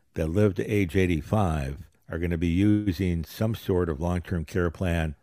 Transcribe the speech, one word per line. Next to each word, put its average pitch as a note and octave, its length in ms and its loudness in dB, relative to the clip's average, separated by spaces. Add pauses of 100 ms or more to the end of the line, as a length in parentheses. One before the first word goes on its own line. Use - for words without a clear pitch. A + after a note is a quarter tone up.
(140)
that D#2+ 140 -2
live G2 260 2
to - 120 -2
age G2+ 280 0
eighty-five E2 840 0 (320)
are E2 80 -6
gonna E2+ 180 -2
be E2 100 0
using F#2+ 800 2
some A2 300 -2
sort F2+ 340 0
of D2+ 100 -4
long-term F2 460 -2
care F2 260 0
plan E2 520 -2